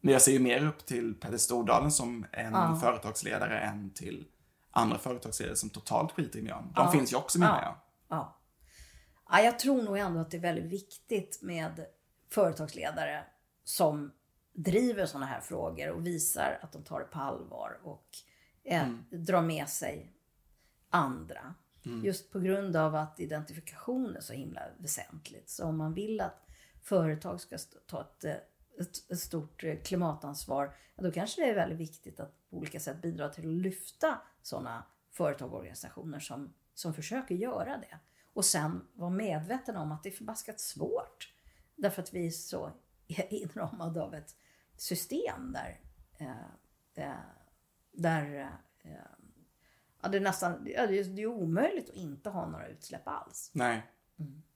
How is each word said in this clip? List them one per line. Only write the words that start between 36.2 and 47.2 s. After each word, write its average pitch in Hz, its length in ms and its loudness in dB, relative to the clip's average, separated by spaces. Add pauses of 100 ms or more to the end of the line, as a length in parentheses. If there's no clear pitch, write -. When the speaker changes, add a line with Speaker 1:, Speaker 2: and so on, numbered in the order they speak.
Speaker 2:
som, 139 320 -10 (220)
som 160 200 -4
försöker 220 400 -4
göra 240 420 -2
det. - 220 -14 (340)
Och 202 120 0
sen 165 500 2
vara 175 160 -4
medveten 196 680 -2
om 156 160 -4
att 156 100 -10
det 196 60 -8
är 190 80 -10
förbaskat 220 440 -10
svårt. - 720 -6 (440)
Därför 196 260 0
att - 120 -10
vi 175 120 0
är 165 40 0
så - 400 -8 (360)
<laughs> - 0 - (240)
inramade 175 720 -4
av 190 120 -6
ett 151 200 -14 (420)
system - 760 -4
där, - 280 -8 (380)
eh, - 920 -12
eh, 135 60 -8 (800)